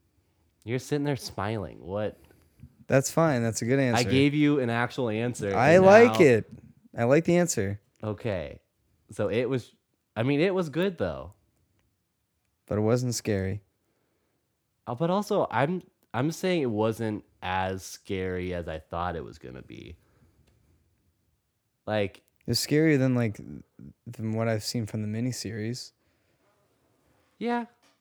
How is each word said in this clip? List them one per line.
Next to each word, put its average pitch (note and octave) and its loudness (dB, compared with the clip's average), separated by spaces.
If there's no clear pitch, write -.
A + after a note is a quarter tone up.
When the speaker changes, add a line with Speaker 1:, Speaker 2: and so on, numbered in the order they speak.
Speaker 1:
You're A#2+ -4
sitting C#3+ -4
there C#3+ -2
smiling. F#2+ -6
What? G2+ -6
Speaker 2:
That's C3+ 2
fine. D3+ 2
That's A2+ -2
a - -6
good C3+ 2
Speaker 1:
I C#3 2
Speaker 2:
answer. A#2+ 2
Speaker 1:
gave C#3 4
you D3 2
an A#2+ -2
actual A#2+ -2
answer, A2 -4
Speaker 2:
I C3 6
Speaker 1:
and F#3 8
Speaker 2:
like A3 8
Speaker 1:
now D#3+ 10
Speaker 2:
it. A2+ 4
I A#2 0
like D3 4
the F3 2
answer. G#2 0
Speaker 1:
Okay. G2 -6
So G#2 -4
it A2+ 0
was, C3 -4
I A2+ -2
mean, C#3+ 0
it F#3 0
was F3+ -2
good, E3+ -4
though. D#2+ -6
Speaker 2:
But G#2 -2
it G#2+ 0
wasn't B2 0
scary. G2 -4
Speaker 1:
Uh, B2 -6
but E3 -2
also, G3 0
I'm, D3+ 0
I'm C3 0
saying F3 -2
it B2 0
wasn't G#2+ -2
as F#2+ -4
scary F#2 -6
as E2+ -6
I D#2 -8
thought E2+ -6
it C#2 -10
was G#1+ -18
gonna B1+ -18
be. B1 -18
Like G#2 -4
Speaker 2:
It's A#2+ -2
scarier D3+ 4
than, C3 2
like, A#2 -2
than A2 -8
what A2+ -2
I've A2 -2
seen A#2 -4
from G#2+ -6
the G#2+ -6
miniseries. A#2 -8
Speaker 1:
Yeah. A#3 -2